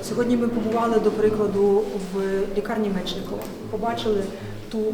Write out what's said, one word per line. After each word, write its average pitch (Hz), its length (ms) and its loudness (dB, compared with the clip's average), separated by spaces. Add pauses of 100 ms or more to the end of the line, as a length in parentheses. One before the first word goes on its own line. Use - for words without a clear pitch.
сьогодні 240 280 2
ми 233 120 2
побували, 226 520 2
до 208 100 4
прикладу, 208 720 4 (320)
в 196 60 -2 (360)
лікарні 214 320 0
Мечникова, 190 540 -4 (280)
побачили 220 520 0 (500)
ту 220 60 -2 (160)